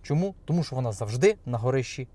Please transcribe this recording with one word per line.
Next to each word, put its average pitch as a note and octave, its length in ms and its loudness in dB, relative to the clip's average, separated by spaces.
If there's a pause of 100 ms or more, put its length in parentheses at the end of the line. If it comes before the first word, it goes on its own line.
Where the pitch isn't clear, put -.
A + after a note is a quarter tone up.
Чому? F3+ 320 0 (100)
Тому E3 180 2
що C3+ 140 -6
вона B2+ 160 -2
завжди B2 440 2 (100)
на A#2+ 120 -2
горищі B2+ 560 -2